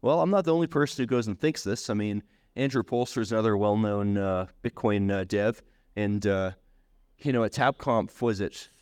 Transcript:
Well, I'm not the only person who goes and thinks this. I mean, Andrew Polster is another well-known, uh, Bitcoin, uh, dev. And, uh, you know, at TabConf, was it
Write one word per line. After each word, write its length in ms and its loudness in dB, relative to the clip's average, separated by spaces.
Well, 200 2
I'm 80 2
not 140 2
the 100 2
only 140 2
person 340 -2
who 60 0
goes 200 0
and 120 -4
thinks 240 -2
this. 260 -4
I 40 0
mean, 280 -2
Andrew 260 0
Polster 400 -2
is 100 -4
another 240 2
well-known, 600 2
uh, 300 -2
Bitcoin, 480 0
uh, 140 -2
dev. 360 0
And, 300 -2
uh, 260 0
you 120 -2
know, 120 2
at 80 -2
TabConf, 720 0
was 200 0
it 280 -8